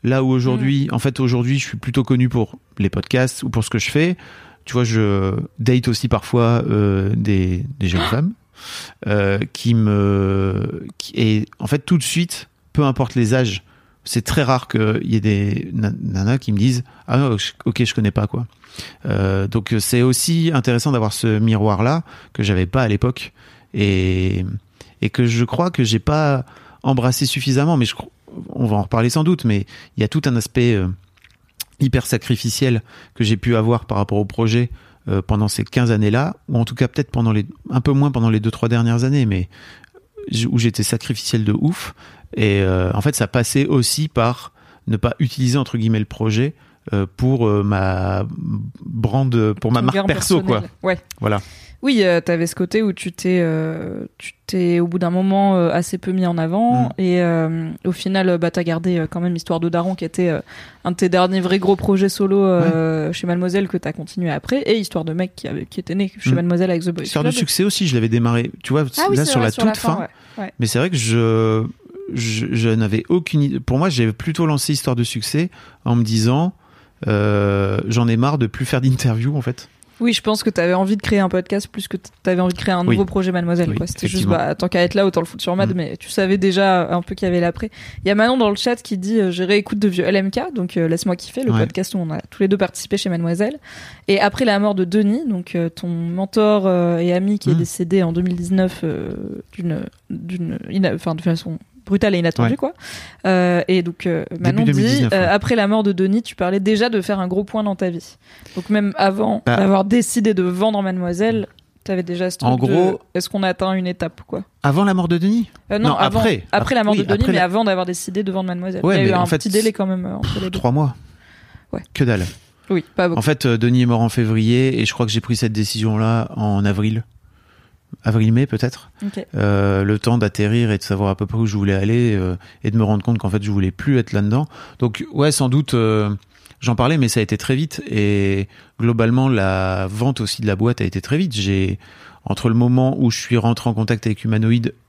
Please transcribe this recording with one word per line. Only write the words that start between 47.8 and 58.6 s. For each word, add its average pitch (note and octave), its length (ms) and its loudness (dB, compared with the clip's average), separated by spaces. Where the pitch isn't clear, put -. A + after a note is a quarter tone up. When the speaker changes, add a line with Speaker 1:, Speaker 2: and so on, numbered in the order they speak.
Speaker 1:
brand, A2+ 720 0
pour A2 180 -2
ma A#2+ 80 2
Speaker 2:
Ton A2+ 60 0
Speaker 1:
marque - 100 0
Speaker 2:
gain G3 100 0
Speaker 1:
perso, F3 360 0
quoi. A#2+ 200 0
Speaker 2:
personnel. F#2 80 -10
Ouais. F3+ 160 0
Speaker 1:
Voilà. G#2 220 -2
Speaker 2:
Oui, B3 220 2
euh, F3 160 4
t'avais E3+ 280 -2
ce - 80 -8
côté F#3+ 260 0
où G3+ 120 0
tu - 180 -8
t'es, F3+ 300 0
euh, D#3+ 640 -4
tu - 160 -16
t'es F3 320 2
au F3 80 2
bout F3 100 -4
d'un F3 140 0
moment, F#3+ 440 2
euh, F3 160 2
assez F3 280 -2
peu F#3+ 120 -6
mis F#3 140 0
en E3+ 120 -2
avant, A3+ 480 2
Speaker 1:
Mm. B3 120 -4
Speaker 2:
et, F3+ 240 2
euh, E3 480 0
au F#3 60 -2
final, F#3+ 380 0
euh, F3 100 2
bah, E3+ 100 0
t'as F3 140 -2